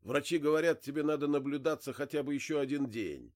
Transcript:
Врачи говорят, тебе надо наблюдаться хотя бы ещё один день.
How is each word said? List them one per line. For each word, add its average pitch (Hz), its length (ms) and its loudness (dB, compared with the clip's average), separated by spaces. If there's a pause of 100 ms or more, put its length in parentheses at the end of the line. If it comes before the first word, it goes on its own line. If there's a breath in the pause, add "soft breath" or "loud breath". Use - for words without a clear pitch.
Врачи 143 360 0
говорят, 156 440 4
тебе 143 200 -4
надо 147 240 2
наблюдаться 143 680 0
хотя 147 280 -2
бы 143 140 -2
ещё 147 240 -2
один 135 320 0
день. 76 440 -6